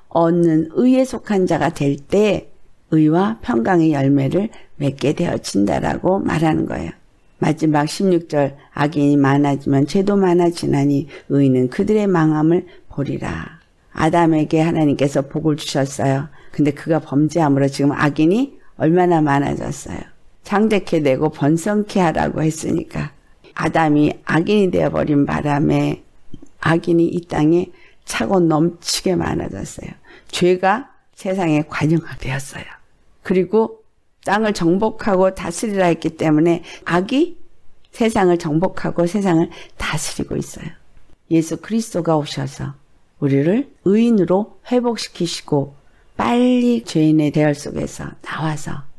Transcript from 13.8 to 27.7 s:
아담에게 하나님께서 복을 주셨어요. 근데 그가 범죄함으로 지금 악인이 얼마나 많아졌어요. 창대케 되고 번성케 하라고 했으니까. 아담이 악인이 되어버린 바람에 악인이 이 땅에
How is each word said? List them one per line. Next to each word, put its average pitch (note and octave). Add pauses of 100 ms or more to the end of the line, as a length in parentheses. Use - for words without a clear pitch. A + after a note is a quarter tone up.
아담에게 D#3+
하나님께서 D3
복을 D3+
주셨어요. C#3 (220)
근데 D3
그가 D3+
범죄함으로 D3
지금 C#3
악인이 D#3+ (200)
얼마나 E3+
많아졌어요. C#3+ (440)
창대케 G3+
되고 C#3
번성케 G3+
하라고 D#3
했으니까. D#3 (480)
아담이 D3+ (100)
악인이 F#3+
되어버린 D#3
바람에 D3 (560)
악인이 E3+
이 E3+
땅에 D#3+ (340)